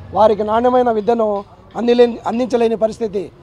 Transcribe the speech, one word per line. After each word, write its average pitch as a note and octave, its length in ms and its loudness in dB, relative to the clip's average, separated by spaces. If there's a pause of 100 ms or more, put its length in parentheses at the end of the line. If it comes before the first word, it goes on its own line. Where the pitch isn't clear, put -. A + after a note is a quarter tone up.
(120)
వారికి G#3 300 2
నాణ్యమైన A#3+ 480 2
విద్యను G#3+ 540 -2 (320)
అందిలే-, A#3 500 2
అందించలేని A#3 500 -2
పరిస్థితి. G#3 540 -4 (120)